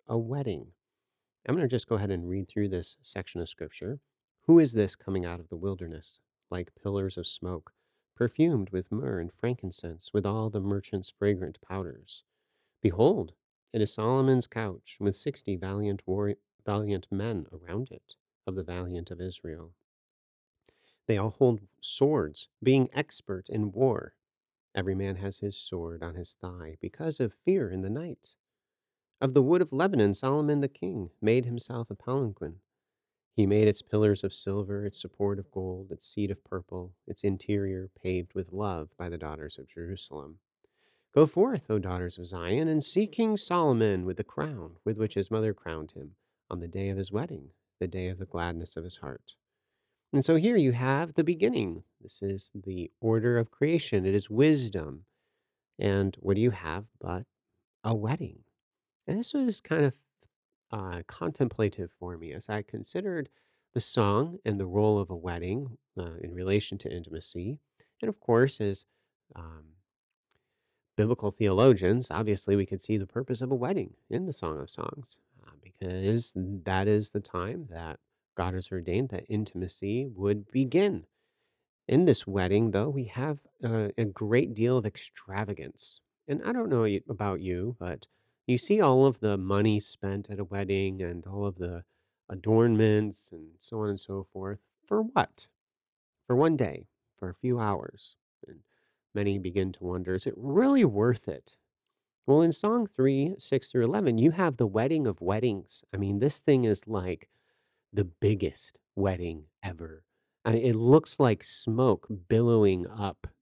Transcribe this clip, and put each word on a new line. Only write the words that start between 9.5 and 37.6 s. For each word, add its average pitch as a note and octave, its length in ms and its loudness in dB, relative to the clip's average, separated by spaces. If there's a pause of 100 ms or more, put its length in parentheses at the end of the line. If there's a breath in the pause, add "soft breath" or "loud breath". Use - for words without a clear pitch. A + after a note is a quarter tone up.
with G2+ 100 2
all A2 240 -2
the G#2 140 -2
merchant's G2+ 480 -4
fragrant F#2 500 -2
powders? F2 640 -10 (560)
Behold, A2 540 2 (400)
it A2 80 2
is G#2 100 0
Solomon's B2+ 540 4
couch, G#2 520 -8
with G2+ 160 0
sixty - 420 -6
valiant G2 500 -4
warri-, G2+ 300 -2 (280)
valiant G#2 460 -2
men G2+ 420 -4
around F2 380 -8
it, - 260 -20 (300)
of F#2 80 -6
the F#2 100 -6
valiant F2+ 460 -8
of F2 100 -12
Israel. E2+ 540 -12 (1300)
They G#2+ 120 2
all G#2+ 120 -2
hold A#2 300 2 (220)
swords, B2 640 0 (140)
being C3 320 4
expert - 560 -8
in G#2 220 -2
war. B2+ 420 -2 (600)
Every F#2+ 200 -2
man G2 220 -4
has G2 220 -8
his G2+ 180 -6
sword E2 460 -10
on E2+ 120 -8
his F2 200 -12
thigh, F2 460 -14
because - 400 -6
of A2+ 120 -2
fear F3 380 0
in F#2 100 -6
the F#2+ 100 -4
night. D3+ 460 -10 (840)
Of C3 140 2
the C#3 80 8
wood F3 200 4
of D3+ 100 -4
Lebanon, C3 420 4
Solomon D3 460 2
the C#3 80 2
king A2+ 420 -8 (100)
made A#2+ 260 4
himself A#2+ 440 -8
a G#2 60 -10
palanquin. G#2+ 600 -4 (800)
He G#2 120 6
made G#2+ 200 6
its G#2 160 4
pillars G#2+ 400 2
of G2 100 -4
silver, G2+ 520 -6
its - 160 -8
support G2+ 380 -4
of G2 120 -12
gold, F#2 400 -8
its - 160 -14
seat G#2 240 -4
of - 140 -10
purple, F2+ 480 -10 (140)
its - 180 -8
interior F#2+ 640 -4 (100)